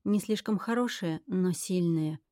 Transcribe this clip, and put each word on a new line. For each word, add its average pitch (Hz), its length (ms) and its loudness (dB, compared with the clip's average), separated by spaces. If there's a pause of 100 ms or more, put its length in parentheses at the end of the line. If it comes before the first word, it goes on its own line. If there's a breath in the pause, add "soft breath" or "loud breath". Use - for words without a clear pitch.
не 208 160 2
слишком 214 380 0
хорошие, 226 680 -2
но 185 240 2
сильные. 165 680 0 (120)